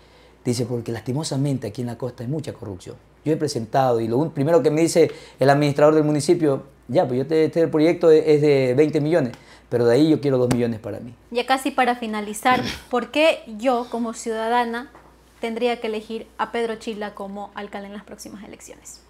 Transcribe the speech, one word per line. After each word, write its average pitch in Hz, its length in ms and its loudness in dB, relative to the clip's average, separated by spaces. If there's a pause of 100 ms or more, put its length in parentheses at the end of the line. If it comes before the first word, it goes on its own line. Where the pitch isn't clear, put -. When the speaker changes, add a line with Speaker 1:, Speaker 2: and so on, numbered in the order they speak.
(460)
Speaker 1:
Dice, 123 180 -2
"Porque 117 280 -6
lastimosamente 135 720 -4
aquí 104 160 -8
en 120 60 -6
la 117 100 -10
costa 120 240 -10
hay 113 80 -8
mucha 147 240 -8
corrupción". 98 420 -14 (260)
Yo 147 120 0
he - 20 2
presentado 131 640 0
y 113 80 -2
lo 117 80 0
un-, 151 140 0
primero 160 320 2
que 147 80 2
me 151 100 0
dice 165 300 4 (280)
el 135 120 4
administrador 147 440 4
del 156 100 4
municipio, 151 580 2 (240)
"Ya, 160 200 0
pues - 120 -2
yo 135 80 -2
te, 160 180 2
este 160 240 0
proyecto 160 420 4
es, 156 160 6
es 151 140 6
de 135 340 4
veinte 151 280 2
millones, 147 300 0 (360)
pero 120 160 0
de 120 120 6
ahí 156 120 4
yo 151 140 2
quiero 135 160 2
dos 123 120 2
millones 117 300 -2
para 104 200 -12
mí". 123 120 -16 (200)
Speaker 2:
Ya 240 120 -4
casi 262 260 -2
para 247 260 0
finalizar, 214 640 -2 (120)
<clears throat> - 160 -18
¿por 233 200 -4
qué 302 300 2 (180)
yo 240 320 -2
como 233 240 -6
ciudadana 233 760 -4 (500)
tendría 233 400 -4
que 233 80 -6
elegir 220 400 -10 (100)
a 220 140 -6
Pedro 226 240 -4
Chila 208 380 -10
como 202 400 -14
alcalde 202 340 -12
en 202 40 -16
las 202 120 -16
próximas 214 400 -18
elecciones? - 640 -20